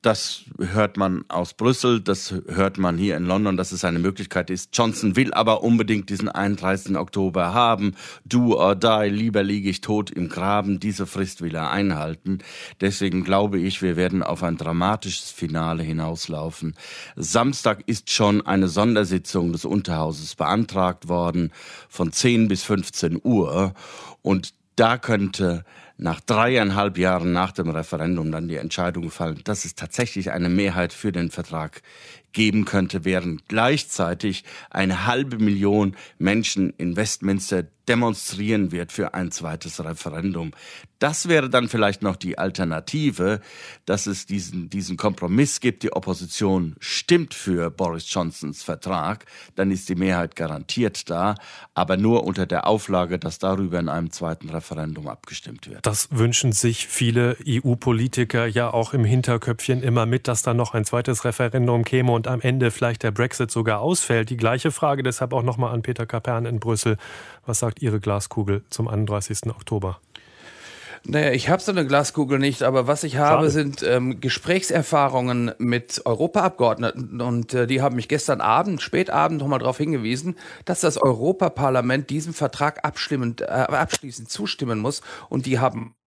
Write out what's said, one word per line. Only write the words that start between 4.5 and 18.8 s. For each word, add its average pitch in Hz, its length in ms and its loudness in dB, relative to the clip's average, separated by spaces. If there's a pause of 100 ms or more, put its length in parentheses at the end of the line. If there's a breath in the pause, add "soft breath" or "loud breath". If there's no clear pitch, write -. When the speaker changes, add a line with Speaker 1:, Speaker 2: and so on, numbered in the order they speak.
Speaker 1:
Johnson 110 440 2
will 127 180 2
aber 110 300 4
unbedingt 110 440 4
diesen 101 200 -2
einunddreißigsten 95 680 0
Oktober 90 560 0
haben. 104 440 2 (280 loud breath)
Do 120 320 4
or 98 200 4
die, 107 320 4
lieber 104 340 2
liege 98 260 0
ich 95 120 -2
tot 107 320 0
im 87 160 -4
Graben. 98 500 0
Diese 101 260 -4
Frist 92 380 -6
will 80 140 -4
er 78 160 -2
einhalten. 90 680 -2 (420 loud breath)
Deswegen 95 440 0
glaube 98 340 2
ich, 95 240 -2
wir 90 140 0
werden 90 260 0
auf 85 220 -4
ein 85 120 0
dramatisches 87 760 -2
Finale 82 500 -4
hinauslaufen. 80 920 -6 (400 loud breath)
Samstag 120 680 0
ist - 220 -4
schon 104 380 2
eine 95 220 2
Sondersitzung 95 840 2